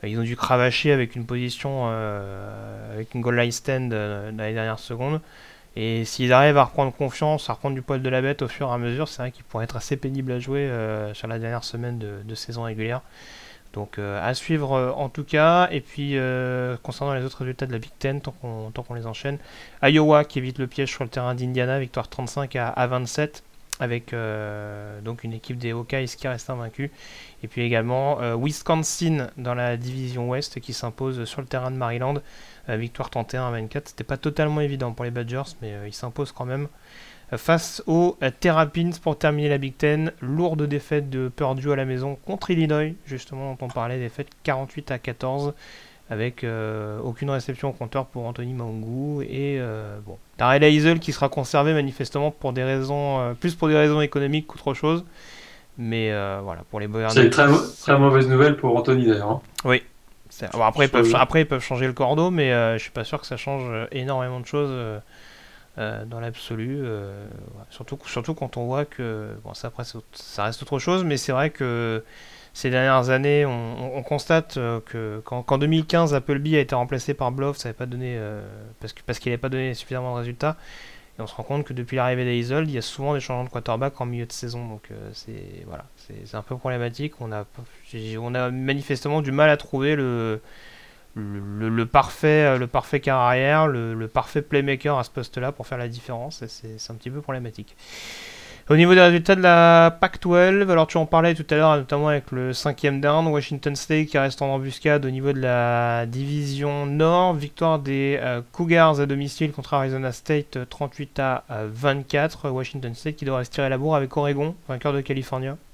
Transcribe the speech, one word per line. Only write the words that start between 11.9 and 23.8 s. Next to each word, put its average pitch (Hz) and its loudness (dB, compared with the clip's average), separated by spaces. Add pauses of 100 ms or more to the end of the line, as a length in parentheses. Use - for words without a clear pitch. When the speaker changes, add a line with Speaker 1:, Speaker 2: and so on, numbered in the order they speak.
Speaker 1:
de, 104 -10
de 110 -10
saison 117 -10
régulière. 113 -4 (720)
Donc, 104 -10
euh, 101 -4
à 123 0
suivre, 147 -2
euh, 131 0
en 139 -4
tout 147 -8
cas. 165 4
Et 147 -4
puis, 143 -4
euh, 127 -2
concernant 143 -6
les 131 -4
autres - -10
résultats 127 -6
de 127 -6
la 117 -4
Big - -12
Ten, 139 -2
tant 131 -10
qu'on, 113 -10
tant 127 -8
qu'on - -10
les 117 -8
enchaîne, 139 -6 (460)
Iowa 151 8
qui 143 -4
évite 127 -6
le 131 -2
piège 135 -4
sur - -6
le 120 -6
terrain 123 -2
d'Indiana, 127 -2
victoire 127 -6
trente-cinq 131 -8
à, 120 -2
à 127 0
vingt-sept, 127 -2 (380)